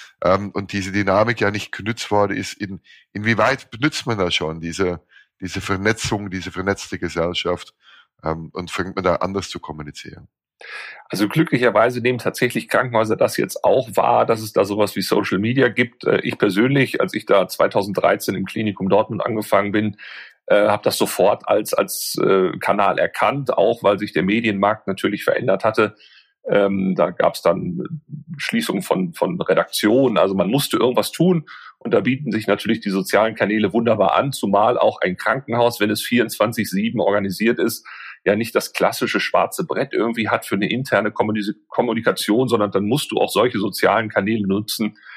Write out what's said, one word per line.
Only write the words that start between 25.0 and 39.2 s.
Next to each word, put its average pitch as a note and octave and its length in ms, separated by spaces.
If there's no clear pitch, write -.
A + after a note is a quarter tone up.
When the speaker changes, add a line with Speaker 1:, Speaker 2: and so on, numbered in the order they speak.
Speaker 2:
verändert - 420
hatte. A2 300
Ähm, G2 500
da E2+ 160
gab's - 300
dann F2+ 600
Schließungen - 480
von, F#2 300
von F2 280
Redaktionen, G#2+ 760
also F#2+ 180
man F#2+ 140
musste C#3 260
irgendwas A#2+ 380
tun E3+ 320
und A2+ 160
da A2+ 80
bieten C3 320
sich G#2+ 140
natürlich G#2+ 340
die G2+ 80
sozialen G2+ 460
Kanäle G#2 360
wunderbar A#2 440
an, C3 180
zumal G#2 440
auch - 220
ein F3+ 160
Krankenhaus, A#2+ 640
wenn G#2 100
es G#2 120
vierundzwanzig A2+ 680
sieben G2+ 300
organisiert G2+ 600
ist, A2+ 280
ja G2+ 100
nicht A2+ 200
das - 180
klassische G2+ 480